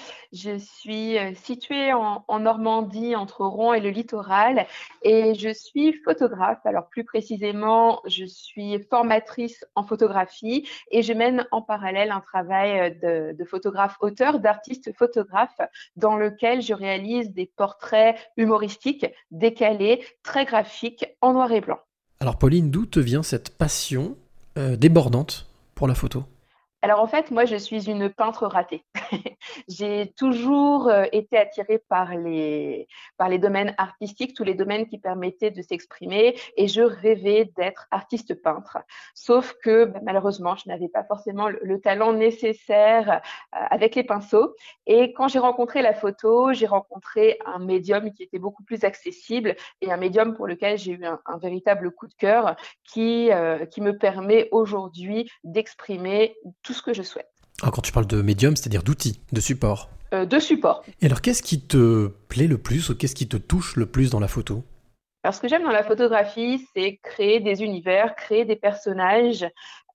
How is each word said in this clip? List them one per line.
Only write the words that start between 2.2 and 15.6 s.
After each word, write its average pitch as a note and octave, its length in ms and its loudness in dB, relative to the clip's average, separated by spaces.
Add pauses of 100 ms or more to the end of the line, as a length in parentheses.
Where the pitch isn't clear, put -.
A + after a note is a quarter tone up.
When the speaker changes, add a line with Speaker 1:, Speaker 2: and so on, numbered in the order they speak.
Speaker 1:
en G#3+ 100 -2
Normandie, A3 760 -2
entre G3+ 300 -6
Rouen A3 300 0
et A3 60 2
le G3+ 100 -2
littoral, G#3 760 0 (360)
et A3 320 4
je G#3+ 180 -4
suis D4 400 0
photographe. A3+ 720 -2
Alors G3 240 -2
plus A#3 160 -10
précisément, A3 1000 0
je F#3 180 -6
suis G3+ 640 -10
formatrice A#3 880 -2
en G3+ 100 -2
photographie A3 840 -2 (240)
et A3+ 120 4
je A3+ 100 -2
mène A#3+ 380 0
en A3+ 100 -2
parallèle G3+ 500 -2
un G3 100 -6
travail, F#3+ 600 -2 (220)
euh, E3 300 -2
de, D#3+ 40 -14
de F3 80 -8
photographe G3 560 -4
auteur, B3+ 380 0
d'artiste G#3+ 580 -4
photographe, A3+ 640 0 (360)